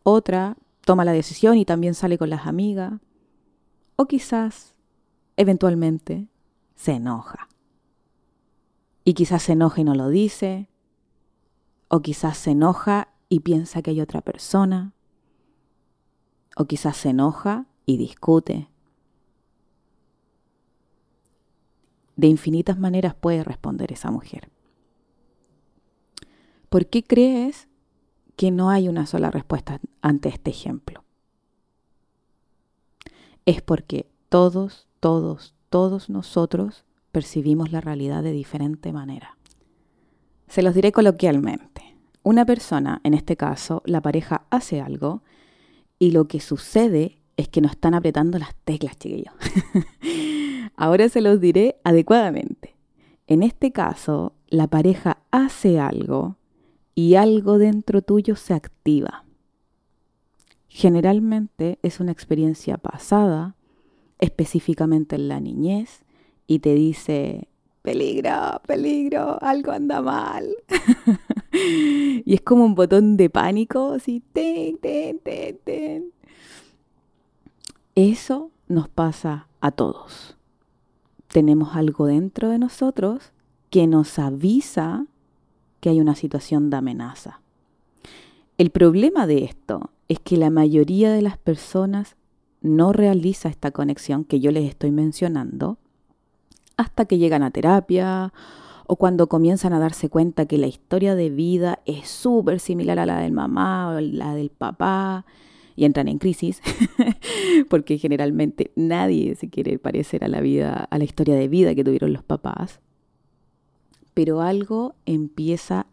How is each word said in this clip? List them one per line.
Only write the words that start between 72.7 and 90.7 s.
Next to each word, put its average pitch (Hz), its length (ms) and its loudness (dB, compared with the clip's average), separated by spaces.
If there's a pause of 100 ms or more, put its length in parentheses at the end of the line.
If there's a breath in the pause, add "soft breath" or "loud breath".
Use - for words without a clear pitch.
botón 196 420 4
de 180 120 6
pánico, 226 600 0
así, 247 320 -6 (100)
"ten, 320 440 -4
ten, 311 420 -6
ten, - 440 -12
ten". 311 500 -8 (1800 loud breath)
Eso 240 560 0 (160)
nos 160 200 0
pasa 156 600 -4 (120)
a 143 120 -2
todos. - 640 -8 (920)
Tenemos 151 480 4
algo 156 300 0
dentro 185 440 0
de 233 100 0
nosotros 247 760 -4 (360)
que 170 180 6
nos 156 320 2
avisa 175 880 -2 (760)
que 175 80 0
hay 160 100 4
una 151 160 4
situación 147 540 -2
de 139 80 -2
amenaza. 127 640 -10 (1160 loud breath)
El 175 120 4
problema 196 580 4
de 143 160 2
esto - 480 -10 (160)
es 165 120 -2
que - 180 0
la 156 120 4
mayoría 156 640 4